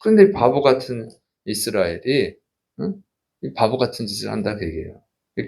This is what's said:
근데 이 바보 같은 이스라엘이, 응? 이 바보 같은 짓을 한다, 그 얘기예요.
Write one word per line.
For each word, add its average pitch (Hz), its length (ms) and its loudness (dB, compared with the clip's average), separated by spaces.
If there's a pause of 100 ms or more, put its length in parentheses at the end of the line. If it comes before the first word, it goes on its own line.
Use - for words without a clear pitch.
근데 214 240 8
이 196 60 6
바보 135 320 2
같은 127 460 0 (360)
이스라엘이, 104 920 -2 (440)
응? 196 220 -6 (400)
이 135 100 -10
바보 113 260 0
같은 123 280 -4
짓을 104 240 -10
한다, 107 240 -4
그 101 100 -8
얘기예요. - 380 -10 (460)